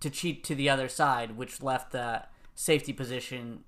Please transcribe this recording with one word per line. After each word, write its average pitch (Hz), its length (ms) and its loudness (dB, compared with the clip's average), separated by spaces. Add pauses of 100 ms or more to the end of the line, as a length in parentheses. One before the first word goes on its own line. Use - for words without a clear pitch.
to 151 100 -2
cheat 160 340 -2
to 160 100 -2
the 139 140 4
other 131 200 6
side, 120 480 2
which 120 260 -8
left - 300 0
the 120 320 -2 (300)
safety - 380 2
position 120 760 -6